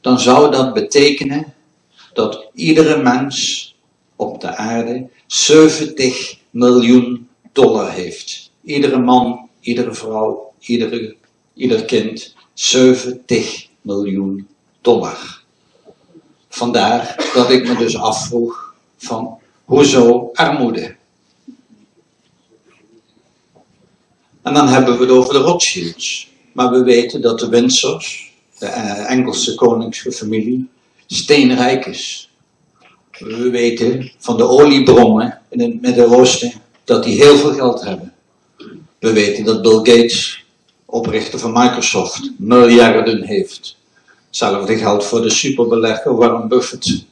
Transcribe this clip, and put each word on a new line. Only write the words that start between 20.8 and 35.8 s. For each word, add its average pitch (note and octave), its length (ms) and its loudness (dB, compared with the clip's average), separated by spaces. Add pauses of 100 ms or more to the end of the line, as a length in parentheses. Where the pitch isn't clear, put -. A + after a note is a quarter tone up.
En B2+ 120 -6
dan C#3+ 140 4
hebben B2 300 4
we B2 60 2
het B2+ 80 2
over B2+ 220 4
de C#3 60 2
Rothschilds. - 880 -4 (300)
Maar B2+ 140 0
we B2+ 120 2
weten A#2+ 380 0
dat A#2 180 -2
de A#2 100 -6
Windsors, - 840 -2 (260)
de, G#2+ 60 -10
eh, G#2 460 -8
Engelse B2+ 440 -2
koningsfamilie, A2+ 1120 -4 (360)
steenrijk B2+ 800 0
is. - 440 -14 (880)
We A#2 300 -4
weten A#2+ 680 -2
van A#2 200 -4
de A#2 60 2
oliebronnen A#2+ 960 4 (100)
in B2 100 -6
het A#2 220 -4